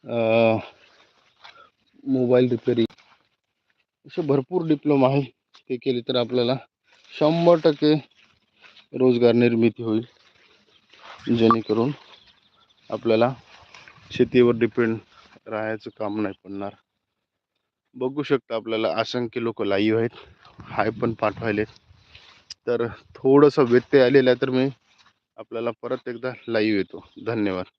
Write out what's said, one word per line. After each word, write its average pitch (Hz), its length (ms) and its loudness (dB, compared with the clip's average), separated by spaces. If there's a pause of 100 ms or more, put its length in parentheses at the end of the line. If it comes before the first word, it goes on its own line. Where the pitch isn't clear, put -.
अ, 117 120 -8 (1900)
मोबाईल 127 460 2
रिपेअरिंग 117 440 -2 (1120)
असे 170 160 -8
भरपूर 147 460 -2
डिप्लोमा 143 400 2
आहे. 139 140 0 (480)
ते 127 60 -4
केले 123 320 -4
तर 131 80 -4
आपल्याला 123 400 0 (560)
शंभर 170 520 4
टक्के 151 280 2 (1040)
रोजगार 120 340 4
निर्मिती 117 500 2
होईल, 113 220 -2 (1300)
जेणेकरून 113 540 2 (1000)
आपल्याला 113 420 0 (760)
शेतीवर 120 440 2
डिपेंड 113 420 -2 (500)
राहायचं 110 520 -8
काम 107 220 -6
नाही 98 140 -6 (100)
पडणार. 98 300 -12 (1200)
बघू 131 260 -6
शकता 135 320 -4
आपल्याला 113 340 -4 (120)
असंख्य 120 420 -6
लोक 117 200 -6
लाईव्ह 104 360 0
आहेत, - 280 -6 (340)
हाय 110 300 -4 (100)
पण 113 120 -2
पाठवायलेत. 107 680 -6 (880)
तर 120 200 -2 (280)
थोडंसं 139 500 4
व्यत्यय 123 400 4
आलेला 127 260 4
आहे, 127 100 2
तर 131 100 -2
मी 131 180 0 (680)
आपल्याला 117 340 -8 (120)
परत 123 260 -8
एकदा 123 240 -10 (160)
लाईव्ह 110 300 0
येतो. 90 260 -8 (220)
धन्यवाद. 101 380 -4 (140)